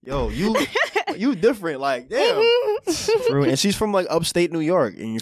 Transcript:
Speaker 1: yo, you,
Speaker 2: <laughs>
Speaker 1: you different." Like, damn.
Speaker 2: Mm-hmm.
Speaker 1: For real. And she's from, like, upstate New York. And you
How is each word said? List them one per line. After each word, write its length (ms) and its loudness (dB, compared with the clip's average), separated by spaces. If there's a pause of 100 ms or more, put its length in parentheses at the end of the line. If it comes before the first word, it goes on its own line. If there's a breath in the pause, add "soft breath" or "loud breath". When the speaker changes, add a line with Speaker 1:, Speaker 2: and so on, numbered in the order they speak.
Speaker 1:
yo, 260 -2
you, 240 -2 (340)
Speaker 2:
<laughs> 280 -4
Speaker 1:
you 200 0
different." 440 0
Like, 300 -2
damn. 260 2
Speaker 2:
Mm-hmm. 320 4 (600)
Speaker 1:
For 140 2
real. 80 4
And 100 0
she's 160 2
from, 160 -2
like, 180 2
upstate 440 0
New 80 -2
York. 360 2
And 160 -8
you 80 -4